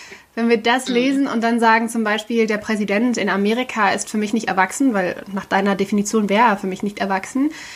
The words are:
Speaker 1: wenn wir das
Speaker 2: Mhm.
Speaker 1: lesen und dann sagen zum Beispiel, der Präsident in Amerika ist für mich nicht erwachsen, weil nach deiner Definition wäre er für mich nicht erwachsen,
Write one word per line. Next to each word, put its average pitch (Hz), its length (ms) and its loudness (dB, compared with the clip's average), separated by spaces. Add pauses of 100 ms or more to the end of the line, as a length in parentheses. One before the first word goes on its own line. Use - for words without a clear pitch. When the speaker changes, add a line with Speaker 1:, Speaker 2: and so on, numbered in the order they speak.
(360)
Speaker 1:
wenn 233 140 0
wir 226 80 4
das 240 300 0
Speaker 2:
Mhm. 254 60 -2
Speaker 1:
lesen 269 340 2
und 220 140 -2
dann 233 200 2
sagen 226 260 4
zum 226 160 -2
Beispiel, 214 440 0
der 214 100 -2
Präsident 214 600 0
in 202 120 -2
Amerika 208 600 0
ist 208 180 -4
für 220 80 -4
mich 214 160 -2
nicht 226 160 -2
erwachsen, 196 440 2
weil 185 300 -2 (100)
nach 190 120 -6
deiner 196 300 2
Definition 202 520 0
wäre 220 220 4
er 226 80 2
für 202 100 -6
mich 185 160 -6
nicht 202 160 -6
erwachsen, 196 520 -2 (240)